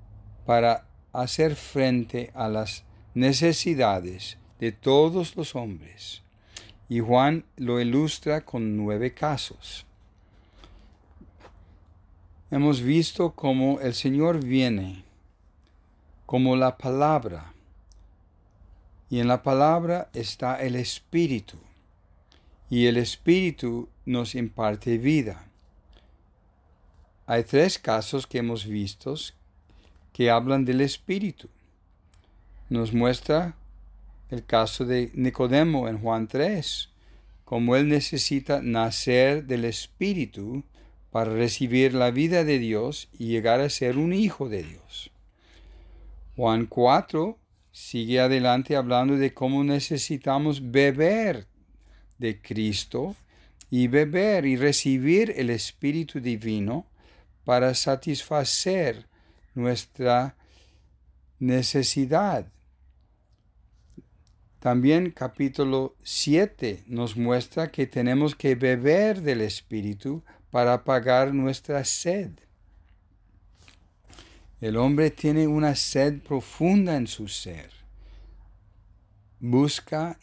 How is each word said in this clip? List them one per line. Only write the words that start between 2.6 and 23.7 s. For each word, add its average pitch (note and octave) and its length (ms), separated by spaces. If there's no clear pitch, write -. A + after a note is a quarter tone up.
necesidades C3 1200
de A#2 120
todos D#3+ 640
los D3+ 200
hombres. - 640
Y A#2 120
Juan C3+ 440
lo A#2+ 240
ilustra D3 640
con A2 320
nueve G#2+ 360
casos. - 720
Hemos C#3+ 300
visto E3 540
cómo C3+ 460
el C3 120
Señor D3 500
viene A#2 640
como B2+ 280
la B2+ 240
palabra, C3 720
y B2 80
en A#2+ 100
la B2 140
palabra E3 720
está B2+ 500
el B2+ 140
Espíritu, C3 800
y A#2+ 160
el A#2+ 120
Espíritu B2+ 880